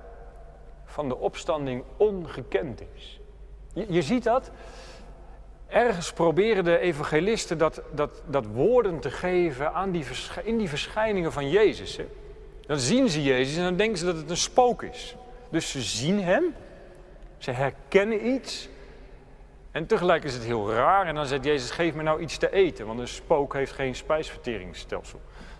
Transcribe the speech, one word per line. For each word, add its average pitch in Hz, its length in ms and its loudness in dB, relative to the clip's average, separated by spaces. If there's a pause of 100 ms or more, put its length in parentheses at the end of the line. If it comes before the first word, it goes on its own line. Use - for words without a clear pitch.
(840)
van 147 240 -6
de 123 80 -2
opstanding 143 680 -2 (120)
ongekend 180 840 0 (120)
is. - 260 -16 (520)
Je, 202 160 -4
je 175 140 4
ziet 226 220 2
dat. 247 260 2 (1160)
Ergens 214 460 2
proberen 185 520 4
de 170 140 6
evangelisten 170 800 2
dat, 156 240 2 (100)
dat, 139 340 -2
dat 139 200 0
woorden 170 540 4
te 135 100 -4
geven 165 640 0
aan 190 160 0
die 170 140 0
verschij-, 127 400 -8
in 226 140 0
die 208 100 0
verschijningen 180 640 0
van 139 180 -2
Jezus, 151 460 4
hè. - 100 -6 (600)
Dan 147 120 0
zien 220 300 4
ze 156 140 2
Jezus 135 340 4
en 175 60 0
dan 180 140 2
denken 208 220 2
ze 160 60 -4
dat 180 120 0
het 156 140 -6
een 175 60 -2
spook - 460 4
is. - 340 -12 (340)
Dus 160 200 -2
ze 135 120 -4
zien 131 400 0
hem, 240 320 2 (840)
ze - 120 -6
herkennen 196 760 2
iets. - 420 -4 (1000)
En 156 160 -6
tegelijk 175 380 2
is 135 100 -4
het 120 100 -6
heel 110 280 -2
raar 170 340 2
en 156 80 -4
dan 151 120 -2
zegt 131 180 -2
Jezus, 139 260 0
"Geef 165 240 0
me 156 80 -6
nou 156 180 0
iets 165 160 -8
te 170 160 0
eten, 180 340 2
want 113 120 -6
een 120 100 -6
spook - 460 0
heeft 139 180 -2
geen 131 220 -2
spijsverteringsstelsel." 104 1300 -6 (400)